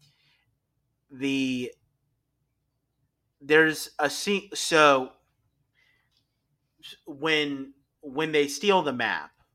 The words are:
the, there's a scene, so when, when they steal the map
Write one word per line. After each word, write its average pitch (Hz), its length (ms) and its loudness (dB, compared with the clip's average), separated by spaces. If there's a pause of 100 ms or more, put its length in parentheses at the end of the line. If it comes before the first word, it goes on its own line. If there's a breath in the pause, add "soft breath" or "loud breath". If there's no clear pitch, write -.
(1120)
the, 131 640 -4 (1700)
there's 156 480 2 (100)
a 143 100 0
scene, - 440 -6
so 143 580 4 (1900)
when, 143 680 -4 (280)
when 151 300 -6
they 147 160 2
steal 190 360 0
the 139 100 -2
map 98 380 -4 (240)